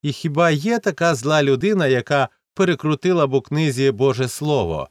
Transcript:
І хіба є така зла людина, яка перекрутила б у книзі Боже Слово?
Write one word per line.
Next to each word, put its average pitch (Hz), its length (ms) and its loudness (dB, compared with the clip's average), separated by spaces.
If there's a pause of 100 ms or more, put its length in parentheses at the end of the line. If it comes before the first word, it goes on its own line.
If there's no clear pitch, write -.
І 147 100 -4
хіба 165 380 0
є 185 280 -2
така 170 360 0
зла 147 280 0
людина, 151 440 2
яка 131 420 0 (260)
перекрутила 170 720 0
б 131 80 -4
у 135 60 4
книзі 135 500 0
Боже 123 380 0
Слово? 95 640 -2